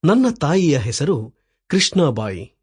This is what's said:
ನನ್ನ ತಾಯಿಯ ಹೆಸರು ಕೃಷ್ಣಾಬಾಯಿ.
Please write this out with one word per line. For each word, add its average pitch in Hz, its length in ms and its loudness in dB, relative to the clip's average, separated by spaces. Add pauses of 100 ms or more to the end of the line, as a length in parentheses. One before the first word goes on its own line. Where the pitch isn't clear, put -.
ನನ್ನ 233 240 4
ತಾಯಿಯ 160 480 0
ಹೆಸರು 113 560 -4 (340)
ಕೃಷ್ಣಾಬಾಯಿ. 110 960 -2